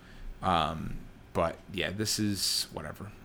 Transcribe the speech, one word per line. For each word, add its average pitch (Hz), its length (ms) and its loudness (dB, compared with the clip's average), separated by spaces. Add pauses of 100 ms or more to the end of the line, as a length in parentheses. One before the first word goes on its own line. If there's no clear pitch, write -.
(420)
um, 80 520 4 (380)
but 82 240 4 (160)
yeah, 85 180 0
this 104 280 0
is 101 540 2
whatever. 82 380 -8 (140)